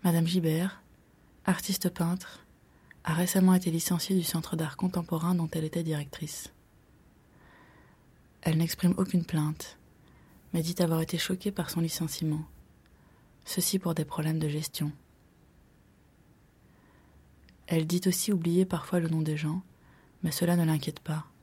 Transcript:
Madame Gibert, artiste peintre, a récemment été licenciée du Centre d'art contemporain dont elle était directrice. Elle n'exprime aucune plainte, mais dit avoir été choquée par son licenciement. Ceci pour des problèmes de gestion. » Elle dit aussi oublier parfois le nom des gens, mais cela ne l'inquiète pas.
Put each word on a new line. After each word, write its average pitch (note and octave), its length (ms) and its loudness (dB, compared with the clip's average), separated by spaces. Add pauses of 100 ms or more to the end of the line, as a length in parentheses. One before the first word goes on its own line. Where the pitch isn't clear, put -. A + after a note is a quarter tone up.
Madame E3 240 4
Gibert, E3+ 560 0 (640)
artiste F#3+ 440 0
peintre, F3 560 -4 (600)
a D#3+ 100 0
récemment F#3 400 6
été F3+ 160 2
licenciée E3 440 0
du F3+ 80 4
Centre D#3+ 320 -2
d'art D#3+ 220 -4
contemporain F3 560 0
dont E3+ 180 0
elle D#3+ 120 -2
était D#3 180 -4
directrice. D3+ 720 -6 (1900)
Elle D#3+ 160 2
n'exprime E3+ 380 2
aucune F#3 280 0
plainte, D3+ 540 -4 (760)
mais E3+ 80 0
dit E3+ 160 -4
avoir E3 240 2
été E3 160 -2
choquée F#3 320 -2
par F#3+ 220 -6
son - 80 -2
licenciement. D#3+ 680 -2 (1000)
Ceci - 340 -2
pour E3+ 160 -2
des D#3 100 -2
problèmes D#3+ 320 -2
de D#3 100 0
gestion. » D3+ 440 -2 (2750)
Elle D#3+ 220 2
dit F3 180 2
aussi F#3 260 0
oublier F3 340 4
parfois F3+ 340 -2
le E3 100 0
nom D#3+ 140 0
des D3+ 140 0
gens, D#3 260 -2 (580)
mais D#3+ 80 -2
cela F3 260 2
ne E3+ 100 4
l'inquiète D#3 340 0
pas. D#3 260 -6 (180)